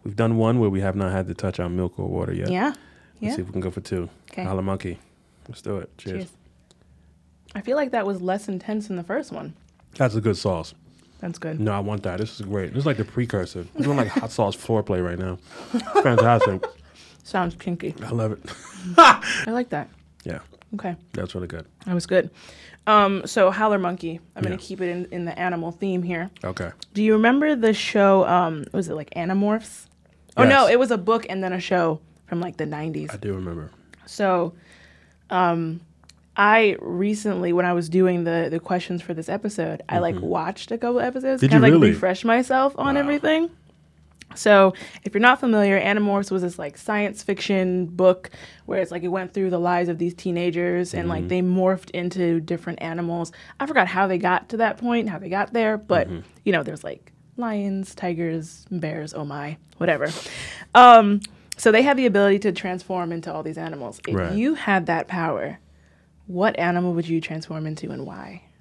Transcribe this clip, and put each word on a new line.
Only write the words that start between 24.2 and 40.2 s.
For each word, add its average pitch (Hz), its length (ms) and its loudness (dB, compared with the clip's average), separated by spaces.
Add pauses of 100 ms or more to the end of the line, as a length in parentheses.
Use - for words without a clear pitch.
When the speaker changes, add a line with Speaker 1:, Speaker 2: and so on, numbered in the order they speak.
Speaker 2:
I'm 196 60 -4
gonna 185 140 -4
Speaker 1:
Yeah. 196 40 -12
Speaker 2:
keep 185 220 -10
it 175 80 -4
in, 175 160 -6
in 175 180 -8
the 170 140 -8
animal 170 340 -4
theme 180 300 -4
here. 175 280 -6 (140)
Speaker 1:
Okay. 92 260 -6 (220)
Speaker 2:
Do 208 100 -2
you 214 120 6
remember 269 420 4
the 226 160 2
show, 196 540 4
um, 165 480 0
was 170 160 -4
it, 165 40 -6
like, 151 220 -10
Animorphs? 196 680 -2 (500)
Oh, 254 80 8
no, 269 200 8
Speaker 1:
Yes. 208 80 6
Speaker 2:
it 240 60 6
was 254 120 2
a 226 80 2
book 220 320 0
and 190 120 -4
then 185 120 -2
a 185 60 -4
show 165 400 0 (260)
from, 170 160 -4
like, 175 160 -8
the 151 80 -4
nineties. 151 440 -6
Speaker 1:
I - 60 -14
do 98 160 -6
remember. 87 380 -8 (340)
Speaker 2:
So, 185 480 0 (800)
um, 170 500 -2 (580)
I 214 440 4
recently, 185 720 -2
when 180 100 2
I 180 80 0
was 170 160 -2
doing 180 360 2
the, 170 260 0
the 165 100 -4
questions 180 400 -4
for 170 140 -8
this 160 160 -8
episode, 185 580 -6
I, 175 120 -2
like, 170 160 0
Speaker 1:
Mm-hmm. 180 100 -6